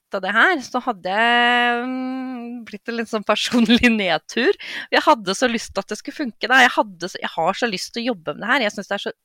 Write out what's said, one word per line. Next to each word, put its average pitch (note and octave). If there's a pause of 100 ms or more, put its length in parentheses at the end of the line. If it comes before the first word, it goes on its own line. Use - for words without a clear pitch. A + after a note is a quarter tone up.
(120)
til F#3+
det F#3
her, C#4+
så -
hadde F#3
jeg, A#3+
mm, B3+
blitt -
en A#3
litt A#3
sånn G#3+
personlig A#3
<laughs> A3
nedtur. G#3 (360)
Jeg C#4+
hadde A3
så B3
lyst -
til G3
at -
det G#3+
skulle -
funke A#3
da. C4
Jeg -
hadde F#3+
så, -
jeg -
har E3+
så A#3+
lyst -
til A#3
å B3+
jobbe D#3
med -
det A3
her. C#4
Jeg G#3
synes G3
det G3+
er -
så -